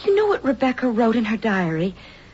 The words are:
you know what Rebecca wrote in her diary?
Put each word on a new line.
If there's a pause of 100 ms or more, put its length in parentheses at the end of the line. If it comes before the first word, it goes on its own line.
you
know
what
Rebecca
wrote
in
her
diary? (400)